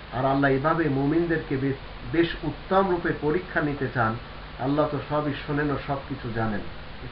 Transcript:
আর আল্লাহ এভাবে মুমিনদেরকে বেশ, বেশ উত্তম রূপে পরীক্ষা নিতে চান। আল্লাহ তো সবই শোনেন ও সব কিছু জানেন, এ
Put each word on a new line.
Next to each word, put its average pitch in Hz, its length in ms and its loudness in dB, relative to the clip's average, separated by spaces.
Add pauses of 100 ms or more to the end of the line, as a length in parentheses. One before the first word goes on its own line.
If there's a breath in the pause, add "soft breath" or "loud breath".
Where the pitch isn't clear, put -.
(120)
আর 123 120 0
আল্লাহ 139 260 4
এভাবে 156 380 4
মুমিনদেরকে 156 680 2
বেশ, 131 200 0 (360)
বেশ 165 160 4 (140)
উত্তম 185 480 2
রূপে 170 300 2
পরীক্ষা 165 400 0
নিতে 143 340 0
চান। 113 220 2 (440)
আল্লাহ 143 280 2
তো 143 100 -2 (100)
সবই 147 240 0 (140)
শোনেন 147 240 0
ও 135 60 0 (100)
সব 139 100 -2 (120)
কিছু 123 260 -6
জানেন, 110 260 0 (440)
এ - 80 -10